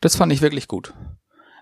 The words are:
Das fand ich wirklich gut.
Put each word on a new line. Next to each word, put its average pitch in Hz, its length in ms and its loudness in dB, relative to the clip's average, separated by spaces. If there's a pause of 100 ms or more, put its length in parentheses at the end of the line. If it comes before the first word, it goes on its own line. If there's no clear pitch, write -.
Das - 140 2
fand 170 160 2
ich 139 100 2
wirklich 147 260 0
gut. - 260 -8 (680)